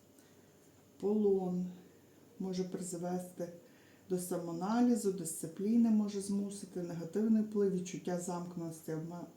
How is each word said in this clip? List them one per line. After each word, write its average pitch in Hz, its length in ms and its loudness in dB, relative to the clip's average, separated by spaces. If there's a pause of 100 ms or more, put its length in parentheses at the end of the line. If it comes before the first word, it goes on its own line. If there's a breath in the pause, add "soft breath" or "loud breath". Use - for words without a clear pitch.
(1000 loud breath)
Полон 190 640 2 (760 loud breath)
може 185 240 -2
призвести 180 880 -4 (560 loud breath)
до 180 100 2
самоаналізу, 196 920 2
дисципліни 196 800 2
може 208 320 2
змусити, 202 600 -4
негативний 190 600 2
вплив, 202 300 2
відчуття 180 480 -4
замкненості 175 720 -8
обме-, 165 340 -6 (120)